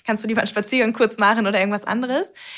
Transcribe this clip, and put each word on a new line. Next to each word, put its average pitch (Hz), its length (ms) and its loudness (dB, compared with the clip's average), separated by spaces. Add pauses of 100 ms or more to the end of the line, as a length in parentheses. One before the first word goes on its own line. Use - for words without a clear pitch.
kannst 220 200 -2
du 208 40 -6
lieber 226 140 0
einen 202 60 0
Spaziergang 226 460 0
kurz 220 260 2
machen 214 260 4
oder 202 140 2
irgendwas 202 260 0
anderes. 254 480 -2 (240)